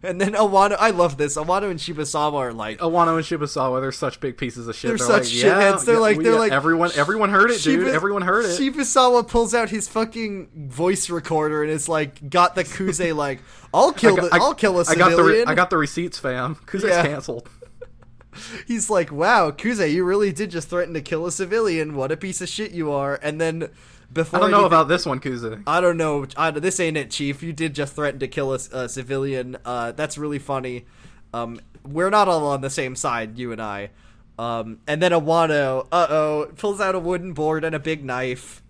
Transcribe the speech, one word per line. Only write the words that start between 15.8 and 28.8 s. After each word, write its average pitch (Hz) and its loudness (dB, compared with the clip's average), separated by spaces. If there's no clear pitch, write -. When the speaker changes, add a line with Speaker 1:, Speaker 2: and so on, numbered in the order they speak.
Speaker 2:
fam. 127 -4
Kuze's 196 -4
Speaker 1:
Yeah. 175 4
Speaker 2:
canceled. 139 -6
Speaker 1:
<laughs> - -20
He's 226 -4
like, 180 2
"Wow, 170 4
Kuze, 196 -2
you 180 2
really 196 2
did 180 -6
just 165 -8
threaten 175 -2
to 156 -4
kill 165 -4
a 165 -4
civilian. 175 -2
What 135 -2
a 160 -2
piece 185 -8
of 180 -8
shit 214 -6
you 160 -4
are." 139 -2
And 151 -4
then 165 -4
before 160 -2
Speaker 2:
I 180 4
don't 196 4
know 202 6
Speaker 1:
anything 202 6
Speaker 2:
about 160 6
this 165 2
one, 131 -2
Kuze. 117 -6
Speaker 1:
I 160 2
don't 175 4
know. 147 -2
I, 160 0
this 165 -2
ain't 160 0
it, 139 -6
Chief. 139 -6
You 165 -8
did 151 -4
just 139 -6
threaten 143 -4
to 131 -4
kill 135 -2
a, 127 -4
a 127 -6